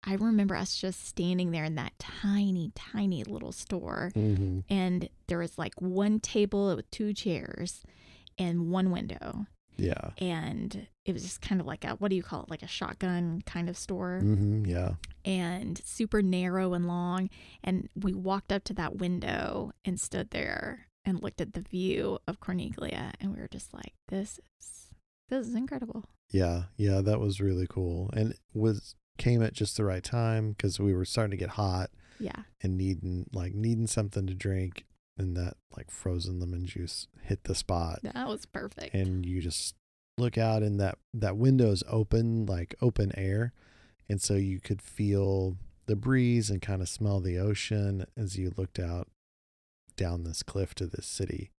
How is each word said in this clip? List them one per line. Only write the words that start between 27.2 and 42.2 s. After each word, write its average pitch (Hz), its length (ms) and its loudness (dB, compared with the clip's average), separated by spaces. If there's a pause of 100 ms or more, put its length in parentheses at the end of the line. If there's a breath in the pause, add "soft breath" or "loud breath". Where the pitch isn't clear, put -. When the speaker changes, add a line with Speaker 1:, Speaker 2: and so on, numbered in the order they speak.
Speaker 2:
really 92 300 2
cool. 90 440 -2
And 110 180 2
it - 80 -10 (160)
was, 107 400 2 (240)
came 120 240 6
at 110 100 0
just - 240 -2
the 110 80 2
right 92 180 0
time 110 540 0
'cause 98 220 0
we 101 140 6
were 90 120 2
starting 110 260 0
to 98 60 -4
get 92 140 -2
hot 92 400 0 (280 loud breath)
Speaker 1:
Yeah. 214 240 -6 (180)
Speaker 2:
and 92 160 0
needing, 92 540 -2
like, 92 220 -4
needing 113 340 2
something 101 380 0
to 95 80 -2
drink. 92 520 -2 (340)
And 92 160 0
that, 87 220 -2 (180)
like, - 140 -14
frozen 90 500 -2
lemon 87 280 -4
juice 87 400 -6 (160)
hit - 220 -2
the 92 100 0
spot. 85 480 -2
Speaker 1:
That 247 240 -4
was - 180 -6
perfect. - 480 -10
Speaker 2:
And 92 320 2
you 90 160 -2
just - 320 -4 (460)
look 120 180 2
out 110 240 4
and 104 180 2
that, 98 200 2 (120)
that 104 260 0
window's 117 500 8
open, 113 580 4